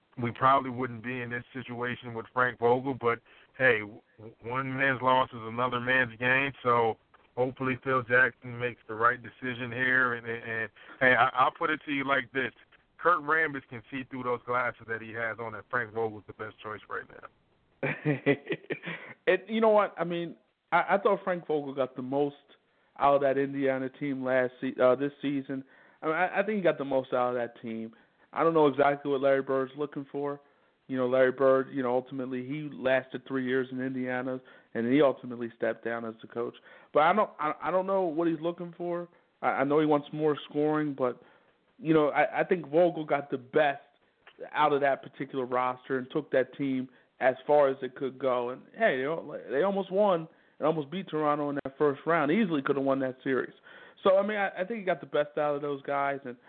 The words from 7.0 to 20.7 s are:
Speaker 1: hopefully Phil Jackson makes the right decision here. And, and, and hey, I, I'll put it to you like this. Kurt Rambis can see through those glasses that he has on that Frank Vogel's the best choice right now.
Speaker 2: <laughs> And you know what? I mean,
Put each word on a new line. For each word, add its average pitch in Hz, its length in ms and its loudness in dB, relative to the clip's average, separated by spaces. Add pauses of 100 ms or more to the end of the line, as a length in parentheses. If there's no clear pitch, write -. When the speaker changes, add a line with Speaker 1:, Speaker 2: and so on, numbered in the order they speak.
Speaker 1:
hopefully 127 480 -2
Phil 131 200 0
Jackson 123 560 0
makes 120 280 -6
the 110 80 -10
right 120 260 2
decision 120 500 -10
here. 127 440 2
And, 117 120 -10
and, 117 160 -8
and 113 260 -6 (300)
hey, 127 160 6
I, 120 180 4
I'll 135 180 4
put 165 180 -2
it 151 160 -2
to 156 60 -6
you 139 120 -4
like 135 300 -2
this. 127 180 -4 (460)
Kurt 165 260 2
Rambis 151 460 -2
can 117 120 -14 (100)
see 131 180 -8
through 127 140 -8
those 120 220 -4
glasses 123 420 -4
that 110 140 -8
he 110 120 -14
has 113 260 -6
on 113 140 -10
that 101 160 -14
Frank 117 240 -4
Vogel's 110 340 -4
the 107 60 -16
best 107 280 -14
choice 107 280 -12
right 107 200 -10
now. - 1300 -4
Speaker 2:
<laughs> - 160 -8 (720)
And 185 220 2
you 220 140 -2
know 220 80 6
what? 208 280 2
I 170 60 -4
mean, 170 320 -6 (360)